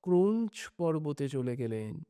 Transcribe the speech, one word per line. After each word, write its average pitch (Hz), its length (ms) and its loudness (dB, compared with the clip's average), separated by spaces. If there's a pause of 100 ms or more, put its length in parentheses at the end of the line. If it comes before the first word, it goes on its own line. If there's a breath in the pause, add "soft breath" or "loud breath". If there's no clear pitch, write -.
ক্রৌঞ্চ 208 500 4 (260)
পর্বতে 151 520 0
চলে 123 280 -2
গেলেন। 110 520 -4